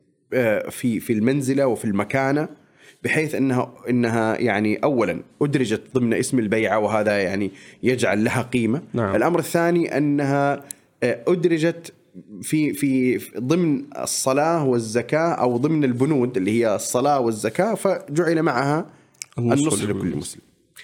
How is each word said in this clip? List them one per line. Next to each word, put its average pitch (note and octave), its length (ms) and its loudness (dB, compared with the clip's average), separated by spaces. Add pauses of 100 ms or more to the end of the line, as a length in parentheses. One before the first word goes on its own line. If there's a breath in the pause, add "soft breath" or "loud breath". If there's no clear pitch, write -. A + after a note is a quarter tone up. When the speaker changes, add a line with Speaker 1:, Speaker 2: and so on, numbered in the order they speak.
(320)
Speaker 1:
آه، A#2 360 0
في، A2+ 320 -2
في - 120 -4
المنزلة C3+ 540 2
وفي A2+ 180 -2
المكانة، C3+ 640 0 (560 soft breath)
بحيث D#3 300 -2
إنها، B2+ 400 0 (140)
إنها، A#2 520 2
يعني، G#2+ 360 2
أولًا A2+ 460 0 (200)
أدرجت C3 400 0 (120)
ضمن A#2+ 200 2
اسم B2 240 0
البيعة، G#2+ 400 0
وهذا، G#2 440 2
يعني، F#2+ 280 -2 (320 loud breath)
يجعل A2 420 2
لها A#2+ 180 0
قيمة. B2 400 -2 (100)
Speaker 2:
نعم. G#2 240 -2
Speaker 1:
الأمر D#3+ 220 2
الثاني E3+ 600 0
أنها، C#3+ 640 0 (380 loud breath)
آه، A#2+ 160 0 (100)
أدرجت E3 640 0 (500)
في، D3+ 300 0
في، C3 460 0
في - 220 -10
ضمن D#3 440 0 (180)
الصلاة D3 640 0
والزكاة، A#2+ 680 0
أو B2 240 0
ضمن D3+ 280 2
البنود B2 520 2
اللي F#2+ 140 0
هي A2+ 240 2
الصلاة C3+ 460 0
والزكاة، A#2 540 0
فجعل E3 680 0
معها C#3+ 440 2 (520 soft breath)
Speaker 2:
النصح A#2+ 240 2
Speaker 1:
النصح D#3 220 0
Speaker 2:
لكل G3+ 140 -2
Speaker 1:
لكل B2 80 -4
Speaker 2:
مسلم. - 120 -2
Speaker 1:
مسلم. - 240 -12 (420 loud breath)